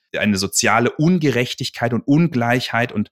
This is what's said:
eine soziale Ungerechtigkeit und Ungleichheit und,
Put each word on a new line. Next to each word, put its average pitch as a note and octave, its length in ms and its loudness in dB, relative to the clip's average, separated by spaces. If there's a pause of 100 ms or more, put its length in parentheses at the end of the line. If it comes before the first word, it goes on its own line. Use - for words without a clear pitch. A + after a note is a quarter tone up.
(160)
eine G2+ 220 0
soziale A2+ 520 0
Ungerechtigkeit C3+ 1000 -2
und A2+ 100 -2
Ungleichheit B2 880 0
und, G#2 200 -4